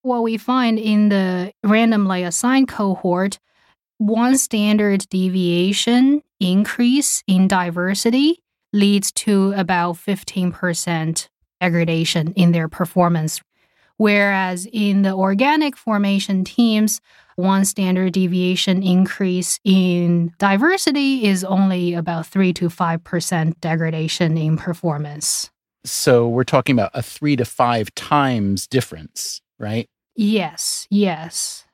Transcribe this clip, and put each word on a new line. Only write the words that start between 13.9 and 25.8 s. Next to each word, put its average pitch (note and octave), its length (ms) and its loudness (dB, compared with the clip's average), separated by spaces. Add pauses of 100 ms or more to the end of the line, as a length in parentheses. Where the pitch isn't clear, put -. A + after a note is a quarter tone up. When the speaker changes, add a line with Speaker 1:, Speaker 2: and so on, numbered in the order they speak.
Speaker 1:
Whereas G3+ 760 0
in G3+ 260 2
the F#3+ 140 2
organic C4 600 0
formation G3 680 -2
teams, G#3+ 560 0 (360)
one F#3+ 280 2
standard F#3 480 0
deviation F#3 720 0
increase F#3 800 0
in F3 760 2
diversity C4+ 840 2
is F#3+ 200 2
only F#3 500 0
about E3 320 -6
three F#3+ 280 0
to F3 140 -2
five E3+ 360 -2
percent E3 580 -2
degradation D#3+ 760 -2
in D#3+ 220 0
performance. D3+ 920 -6 (360)